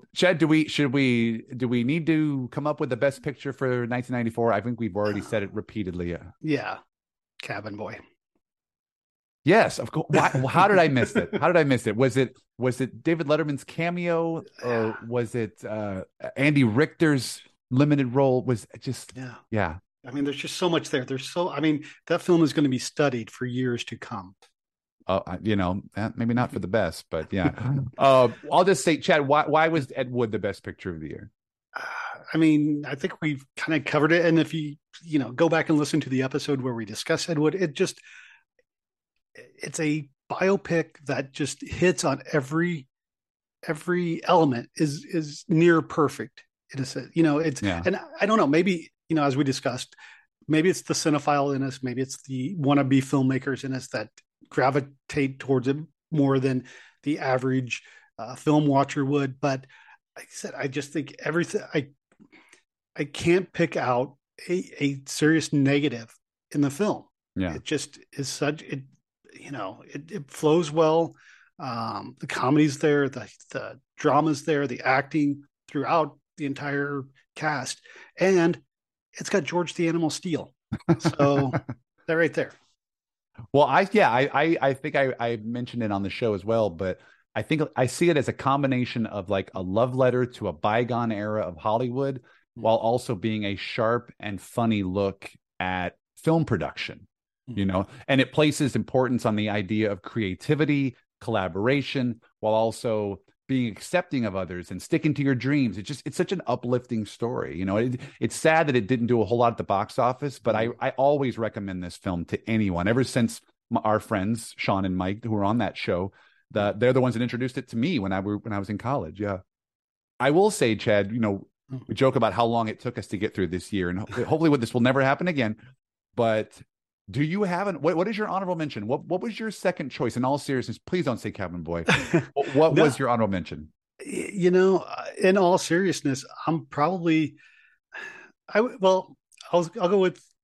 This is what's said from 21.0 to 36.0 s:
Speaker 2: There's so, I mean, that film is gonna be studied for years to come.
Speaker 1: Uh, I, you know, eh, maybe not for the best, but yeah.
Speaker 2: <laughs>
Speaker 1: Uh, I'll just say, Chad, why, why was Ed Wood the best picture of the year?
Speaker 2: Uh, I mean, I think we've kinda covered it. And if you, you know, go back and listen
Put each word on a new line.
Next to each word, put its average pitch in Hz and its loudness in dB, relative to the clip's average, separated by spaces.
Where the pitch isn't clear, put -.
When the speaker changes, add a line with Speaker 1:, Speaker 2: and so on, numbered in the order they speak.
Speaker 2:
There's 135 -6
so, 175 -2
I 143 -6
mean, 151 2
that 170 0
film 170 4
is 135 2
gonna 147 2
be 131 0
studied 127 -2
for - -8
years 123 -2
to 117 -14
come. 98 -12
Speaker 1:
Uh, 92 0
I, 90 -8
you 107 0
know, 92 0
eh, 107 -4
maybe 117 0
not 123 0
for - -6
the 92 -8
best, 92 -2
but 80 -6
yeah. 92 0
Speaker 2:
<laughs> - -12
Speaker 1:
Uh, 131 6
I'll 180 6
just 190 2
say, 160 2
Chad, 156 2
why, 147 4
why 156 4
was 156 -2
Ed 127 -4
Wood 120 -2
the 107 -2
best 101 -4
picture 95 -10
of 78 -10
the 78 -10
year? - -14
Speaker 2:
Uh, - -10
I 160 0
mean, 151 4
I 135 -6
think - -6
we've 147 -4
kinda 156 -2
covered 151 2
it. 170 4
And 165 6
if 156 0
you, 151 -6
you 151 -2
know, 120 -4
go 160 2
back 160 0
and 156 4
listen 147 0